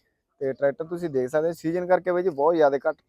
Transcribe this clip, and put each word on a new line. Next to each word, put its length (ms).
ਤੇ 120
ਟਰੈਕਟਰ 320
ਤੁਸੀਂ 260
ਦੇਖ 180
ਸਕਦੇ 200
ਹੋ, 40
ਸੀਜ਼ਨ 340
ਕਰਕੇ 260
ਬਾਈ 100
ਜੀ 80
ਬਹੁਤ 240
ਜ਼ਿਆਦਾ 240
ਘੱਟ 180